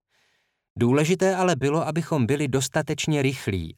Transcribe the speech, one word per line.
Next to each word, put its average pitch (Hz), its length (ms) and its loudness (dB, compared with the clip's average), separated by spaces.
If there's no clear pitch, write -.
Důležité 156 580 2
ale 180 200 2
bylo, 139 300 0
abychom 151 400 -2
byli 143 220 0
dostatečně 147 760 -2
rychlí 98 560 -2